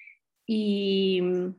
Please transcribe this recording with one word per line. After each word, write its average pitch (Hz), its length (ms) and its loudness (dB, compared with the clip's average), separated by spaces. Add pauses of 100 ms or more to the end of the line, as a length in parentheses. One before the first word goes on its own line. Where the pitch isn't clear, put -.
(460)
y, 196 760 0 (360)